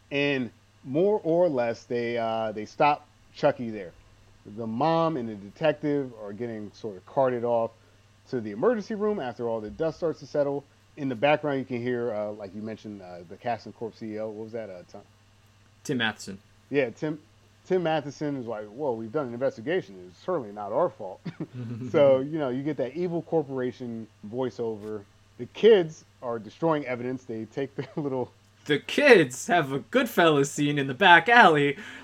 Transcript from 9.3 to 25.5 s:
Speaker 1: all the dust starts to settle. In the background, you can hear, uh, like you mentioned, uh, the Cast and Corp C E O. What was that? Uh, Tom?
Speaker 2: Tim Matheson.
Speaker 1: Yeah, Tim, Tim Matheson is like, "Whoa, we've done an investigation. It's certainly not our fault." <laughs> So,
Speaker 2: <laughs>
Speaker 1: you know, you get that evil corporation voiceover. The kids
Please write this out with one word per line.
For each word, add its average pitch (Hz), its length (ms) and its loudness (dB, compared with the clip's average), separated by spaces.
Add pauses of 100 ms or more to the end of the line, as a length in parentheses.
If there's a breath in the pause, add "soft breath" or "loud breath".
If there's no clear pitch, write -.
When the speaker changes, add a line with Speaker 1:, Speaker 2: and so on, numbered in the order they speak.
Speaker 1:
all 113 120 -2
the 107 100 -8
dust 156 280 -4
starts 156 200 -4
to 143 80 -18
settle. 143 380 -2 (320 soft breath)
In 143 120 -4
the 127 60 -2
background, 143 460 2
you 117 40 -4
can 120 160 -6
hear, 120 320 -2
uh, 104 200 -4
like 104 240 -12
you 107 40 -10
mentioned, 104 420 -12
uh, 90 160 -14 (100)
the 95 80 -16
Cast 117 300 -6
and 107 100 -16
Corp 110 180 -10
C 107 200 -10
E 107 40 -8
O. 110 120 -6
What 107 140 -10
was 110 80 -16
that? 113 160 -10
Uh, 90 220 -16
Tom? 101 120 -20 (840)
Speaker 2:
Tim 135 140 -2
Matheson. 107 400 -4 (320)
Speaker 1:
Yeah, 131 200 0
Tim, 151 280 -6 (480)
Tim 185 160 0
Matheson 147 540 -4
is 120 100 -8
like, 107 200 -8
"Whoa, 123 260 -4
we've 113 200 -6
done 139 160 -2
an 117 60 -10
investigation. 139 600 -4 (160)
It's - 120 -20
certainly 135 300 -4
not 104 200 -8
our 151 180 2
fault." 95 360 -12
<laughs> 123 640 -10
So, 139 300 6
Speaker 2:
<laughs> 143 100 -6
Speaker 1:
you 160 80 -4
know, 139 120 -2
you 131 120 -4
get 147 140 -4
that 131 180 -4
evil 170 280 -4
corporation 127 840 -4 (220)
voiceover. 110 720 -6 (360)
The 120 80 -10
kids 180 580 4 (180)